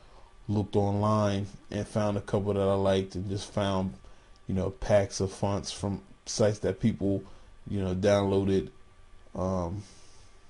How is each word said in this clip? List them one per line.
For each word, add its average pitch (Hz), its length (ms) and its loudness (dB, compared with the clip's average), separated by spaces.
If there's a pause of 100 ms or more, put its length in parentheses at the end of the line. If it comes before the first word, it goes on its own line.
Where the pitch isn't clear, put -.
(480)
looked 104 300 0
online 101 680 2 (220)
and 104 160 -4
found 104 320 -2
a 98 40 -2
couple 101 320 -2
that 98 80 2
I 98 140 4
liked, 98 400 2
and 95 140 -6
just 98 220 -6
found, 95 440 0 (520)
you 98 80 -2
know, 92 140 0
packs 101 500 2
of 95 100 0
fonts 101 440 -4
from 101 280 -4 (240)
sites 107 340 0
that 95 200 -2
people, 98 420 0 (460)
you 101 140 -4
know, 92 120 -2
downloaded. 98 760 2 (680)
Um, 92 480 -4 (680)